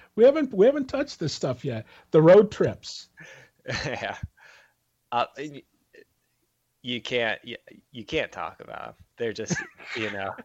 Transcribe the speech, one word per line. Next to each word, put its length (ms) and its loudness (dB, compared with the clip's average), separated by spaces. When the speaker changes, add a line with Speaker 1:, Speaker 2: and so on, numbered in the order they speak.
Speaker 1:
We 100 6
haven't, 280 4
we 140 6
haven't 220 2
touched 320 -6
this 120 -4
stuff 320 -6
yet. 220 -8
The 120 6
road 280 10
trips. 580 -6
Speaker 2:
<laughs> 200 -8
Yeah. 300 -6
Uh, 140 0
y-, 240 -12
you 180 -6
can't, 460 -4
y-, 100 -14
you 120 -16
can't 280 -6
talk 280 -12
about 280 -14
'em. 60 -18
They're 160 -6
just, 240 -6
you 140 -6
know. 200 -8